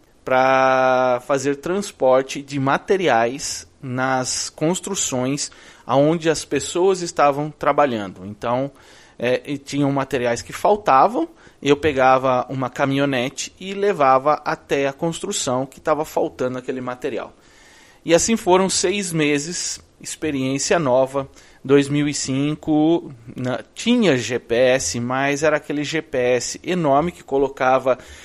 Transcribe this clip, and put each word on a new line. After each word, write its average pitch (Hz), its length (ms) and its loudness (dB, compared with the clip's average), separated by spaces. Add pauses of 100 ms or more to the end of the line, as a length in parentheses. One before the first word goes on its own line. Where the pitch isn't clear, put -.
(240)
pra 131 1000 4
fazer 143 300 -2
transporte 139 880 0
de 139 160 -8
materiais 135 1120 0 (100)
nas 131 720 -4
construções 147 1000 -4 (340)
aonde 156 420 2
as 151 160 -2
pessoas 175 580 0
estavam 147 540 0
trabalhando. 117 680 -2
Então, 123 460 -4 (440)
é, 123 300 -2
e 143 120 -6
tinham 139 340 -2
materiais 123 500 -2
que - 100 -18
faltavam, 208 760 2 (340)
eu 143 160 4
pegava 131 720 2
uma 131 180 -4
caminhonete 139 920 -2
e 185 140 -12
levava 151 640 2 (100)
até 143 420 -2
a 139 60 -2
construção 160 720 -4
que - 160 -14
tava 156 240 -2
faltando 127 540 -4
aquele 127 240 -8
material. 123 500 -8 (720)
E 160 80 2
assim 196 240 2
foram 185 320 2
seis 185 440 -2
meses, 151 680 -2 (180)
experiência 139 800 -2
nova. 135 480 0 (380)
Dois 139 240 4
mil 143 180 0
e 147 60 -4
cinco, 147 1000 0 (200)
na-, 123 300 -6 (100)
tinha 226 440 2
G 117 200 -4
P - 160 -4
S, 127 460 2
mas 135 420 -2
era 151 140 2
aquele 147 280 -6
G 151 180 -4
P 143 160 -6
S 123 440 0
enorme 165 500 0
que - 120 -20
colocava 131 720 0 (280)